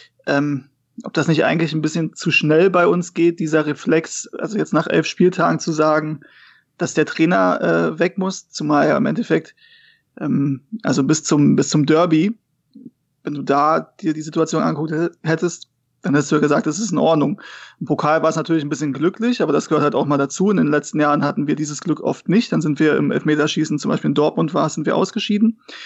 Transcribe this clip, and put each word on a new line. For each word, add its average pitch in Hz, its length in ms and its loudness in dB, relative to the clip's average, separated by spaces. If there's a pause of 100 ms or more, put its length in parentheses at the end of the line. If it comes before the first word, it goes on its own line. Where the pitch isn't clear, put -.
(260)
ähm, 143 420 -2 (340)
ob - 100 -12
das 160 140 0
nicht 165 180 2
eigentlich 160 280 0
ein 156 100 -4
bisschen 160 320 -4
zu - 160 -4
schnell 160 400 4
bei 175 160 4
uns 175 260 0
geht, 170 280 2
dieser 156 260 0
Reflex, - 640 -2 (100)
also 220 180 -6
jetzt 156 160 -4
nach - 140 2
elf 160 200 0
Spieltagen 170 520 0
zu 170 140 -6
sagen, 156 480 0 (580)
dass - 160 -4
der 151 100 2
Trainer, 180 560 2
äh, 165 380 0
weg 175 180 -2
muss, 190 320 -6
zumal 151 380 0
ja 151 100 2
im 147 100 0
Endeffekt, 160 500 -2 (640)
ähm, 143 420 -2 (220)
also 139 180 0
bis 151 220 0
zum, 143 320 4
bis 147 120 0
zum 151 160 2
Derby, 160 540 2 (880)
wenn 147 100 -6
du 139 80 -8
da 143 380 2 (200)
dir 156 140 -2
die 156 80 -10
Situation 160 400 -2
angeguckt 160 300 -2
hä-, 165 180 -2 (140)
hättest, 165 440 -2 (340)
dann 135 120 -2
hättest 147 160 2
du 156 60 2
ja 147 40 4
gesagt, - 280 2
das 151 100 -4
ist 202 140 -4
in 156 60 0
Ordnung. 156 420 2 (400)
Im 151 60 -8
Pokal 151 360 0
war 160 80 2
es 156 60 -2
natürlich 160 260 0
ein 143 60 -4
bisschen 147 240 -4
glücklich, 190 500 0
aber 156 100 0
das - 160 0
gehört 151 140 2
halt 147 140 2
auch 139 100 0
mal 143 120 0
dazu. 185 320 0
In 196 60 2
den 160 120 2
letzten 147 320 0
Jahren 147 240 2
hatten 147 240 -2
wir 147 80 0
dieses 151 240 -6
Glück 156 200 -4
oft - 280 -6
nicht. 196 240 2
Dann 156 80 0
sind 151 180 -2
wir 151 180 4
im 143 140 0
Elfmeterschießen, 151 720 0
zum 147 100 -4
Beispiel 147 200 -2
in 143 40 2
Dortmund 156 400 0
war 156 120 0
es, 147 80 -4
sind 156 120 -6
wir 175 80 0
ausgeschieden. 208 640 0 (280)